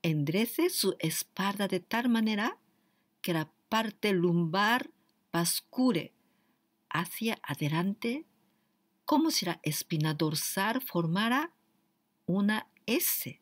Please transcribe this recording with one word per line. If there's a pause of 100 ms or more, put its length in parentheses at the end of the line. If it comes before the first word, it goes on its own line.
Enderece
su
espalda
de
tal
manera (640)
que
la (200)
parte
lumbar (420)
bascule (800)
hacia
adelante, (800)
como
si
la
espina
dorsal
formara (720)
una (180)
S.